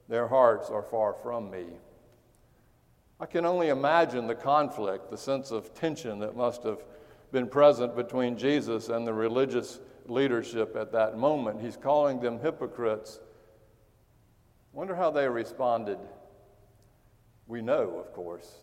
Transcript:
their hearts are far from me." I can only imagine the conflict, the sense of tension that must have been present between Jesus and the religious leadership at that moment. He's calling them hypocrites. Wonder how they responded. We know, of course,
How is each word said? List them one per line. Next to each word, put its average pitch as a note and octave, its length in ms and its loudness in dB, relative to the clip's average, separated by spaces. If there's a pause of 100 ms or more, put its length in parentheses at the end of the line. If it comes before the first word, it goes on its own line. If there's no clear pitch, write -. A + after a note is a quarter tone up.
their A#2 220 0
hearts A#2 420 6
are G#2+ 120 -4
far G#2+ 300 0
from A#2 380 -8
me." F2 300 -12 (1400)
I D#3+ 60 -10
can E3+ 180 0
only F3 240 2
imagine C3+ 600 2
the A2+ 80 -2
conflict, B2+ 760 0
the G#2+ 60 -12
sense C3+ 340 -4
of A2 240 -6
tension B2 460 -4
that G#2+ 160 -6
must A#2+ 260 -2
have A2 220 -4 (480)
been B2+ 160 0
present B2 480 6
between B2 400 -2
Jesus A2+ 520 0
and A#2 160 -2
the A2+ 100 -2
religious A#2 640 0 (260)
leadership A#2+ 680 0
at G#2+ 160 -6
that A2+ 240 2
moment. A#2+ 440 0
He's A2+ 160 -8
calling C#3 440 2
them A#2+ 180 -2
hypocrites. A#2+ 800 -4 (1500)
Wonder F3+ 220 -8
how E3+ 160 2
they C#3+ 180 2
responded. A2+ 680 0 (1500)
We A#2 140 -8
know, A2 360 0
of F2+ 140 -14
course, F2 500 -12